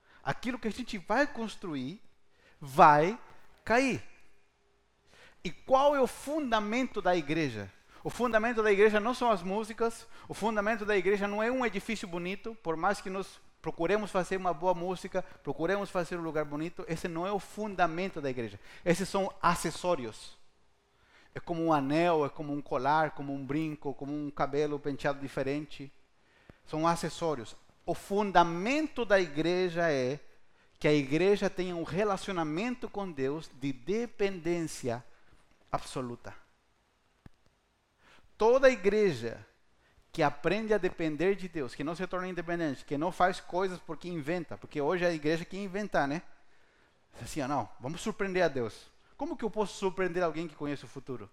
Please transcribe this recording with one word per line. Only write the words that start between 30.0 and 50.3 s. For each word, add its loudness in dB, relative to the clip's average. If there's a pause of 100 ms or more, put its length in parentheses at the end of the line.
que 2
a 6
igreja 4
tenha -4
um -4
relacionamento -2
com -6
Deus -4 (100)
de -2
dependência -2 (640)
absoluta. -6 (2000)
Toda 8
igreja 2 (640)
que 0
aprende 2
a 4
depender 0
de -6
Deus, -6
que -6
não -4
se -6
torna -4
independente, -4
que -4
não 0
faz 2
coisas -2
porque -10
inventa, -4
porque -6
hoje 0
é 4
a 2
igreja 0
que -10
inventa, -2
né? -4 (960)
Assim, -6
"Ah, -2
não, -2 (120)
vamos -8
surpreender -2
a 4
Deus." -4 (260)
Como -6
que -6
eu -2
posso -2
surpreender -2
alguém -2